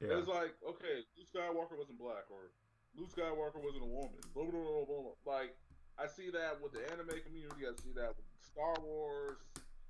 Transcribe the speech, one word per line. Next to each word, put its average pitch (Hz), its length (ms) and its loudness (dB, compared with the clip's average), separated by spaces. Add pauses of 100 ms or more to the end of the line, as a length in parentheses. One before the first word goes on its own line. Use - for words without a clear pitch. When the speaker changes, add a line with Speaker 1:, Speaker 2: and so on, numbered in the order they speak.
Speaker 1:
Yeah. 104 120 6
Speaker 2:
It's 180 100 2
like, 170 260 4 (140)
okay, 147 380 0 (120)
Luke - 160 -18
Skywalker 165 440 2
wasn't 135 220 -6
black, 120 300 -2
or 95 220 -12 (440)
Luke 175 180 -4
Skywalker 156 500 2
wasn't 135 200 2
a 120 40 2
woman, 127 300 0 (160)
blah, 147 120 2
blah, 170 60 2 (100)
blah, 151 240 4
blah, 143 160 0
blah. 120 100 -4 (200)
Like, 131 240 2 (440)
I 147 80 2
see 180 240 -6
that 160 300 2
with 139 120 -2
the 120 180 -2
anime 165 340 -2
community, 151 420 -4
I - 140 0
see 127 140 -2
that 120 220 4
with - 80 -4 (160)
Star 156 400 2
Wars, 143 560 0 (520)